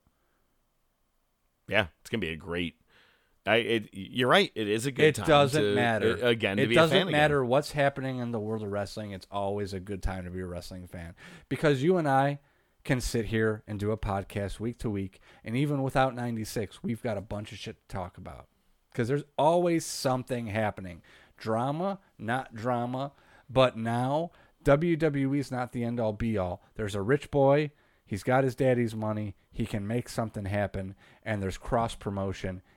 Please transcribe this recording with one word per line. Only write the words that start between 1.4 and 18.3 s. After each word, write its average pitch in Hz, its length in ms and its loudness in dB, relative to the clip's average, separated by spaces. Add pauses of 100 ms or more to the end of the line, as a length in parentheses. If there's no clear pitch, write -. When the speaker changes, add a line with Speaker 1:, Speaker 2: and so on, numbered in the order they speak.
Speaker 1:
Yeah, 98 200 2 (120)
it's - 100 -18
gonna 113 120 -2
be 82 80 -4
a 82 80 -4
great. 85 380 -4 (720)
I, 107 100 6
it, 113 340 0
you're 120 360 -2
right. 175 280 4
It 107 120 -2
is 110 200 0
a 143 40 -4
good 135 140 4
Speaker 2:
It 151 100 6
Speaker 1:
time - 120 -4
Speaker 2:
doesn't 143 340 6
Speaker 1:
to, 104 140 4
Speaker 2:
matter. 113 480 2
Speaker 1:
uh, 123 60 4
again, 113 280 2
to 131 60 4
Speaker 2:
It 135 40 2
Speaker 1:
be 117 80 4
a - 40 8
Speaker 2:
doesn't 160 180 6
Speaker 1:
fan 175 100 2
again. 160 120 -2
Speaker 2:
matter 147 260 4
what's 131 280 2
happening 139 460 0
in 120 120 -6
the 117 80 -2
world 107 240 -4
of 101 80 -6
wrestling. 101 400 -6
It's 95 180 -12
always 101 440 -2
a 95 60 -4
good 92 220 -8
time 95 240 -4
to 87 60 -10
be 92 80 -6
a 92 80 -6
wrestling 87 400 -10
fan 85 260 -12 (340)
because 139 360 2
you 180 140 4
and 160 100 0
I 139 320 2 (440)
can 135 180 0
sit 113 240 -2
here 110 420 0
and 104 120 -6
do 101 120 -2
a 110 60 -2
podcast 101 640 -4
week 117 200 -6
to 123 100 -4
week, 98 300 -4 (240)
and 110 120 -6
even 143 280 0
without 131 320 2
ninety-six, 117 680 -6
we've 117 220 -4
got 110 140 -2
a 95 40 -6
bunch 104 300 -8
of 107 80 -14
shit - 180 -12 (100)
to - 80 -12
talk 92 220 -8
about 65 300 -16 (480)